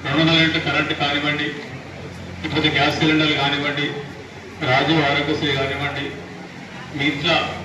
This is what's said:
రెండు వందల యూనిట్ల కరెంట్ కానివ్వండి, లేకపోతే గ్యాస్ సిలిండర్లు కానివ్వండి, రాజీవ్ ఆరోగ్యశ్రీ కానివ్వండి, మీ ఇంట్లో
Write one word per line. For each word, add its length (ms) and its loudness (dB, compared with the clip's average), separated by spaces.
రెండు 160 2
వందల 200 6
యూనిట్ల 260 4
కరెంట్ 360 0
కానివ్వండి, 440 0
లేకపోతే 340 2
గ్యాస్ 220 2
సిలిండర్లు 440 4
కానివ్వండి, 440 0
రాజీవ్ 380 4
ఆరోగ్యశ్రీ 500 0
కానివ్వండి, 460 -2
మీ 140 -2
ఇంట్లో 240 2